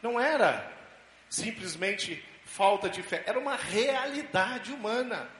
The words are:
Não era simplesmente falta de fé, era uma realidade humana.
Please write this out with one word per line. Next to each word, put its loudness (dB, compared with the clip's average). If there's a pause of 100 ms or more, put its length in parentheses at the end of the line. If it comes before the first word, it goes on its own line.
Não 0
era 4 (560)
simplesmente -4 (200)
falta 4
de -4
fé, -4
era 0
uma -2
realidade 0
humana. -4 (120)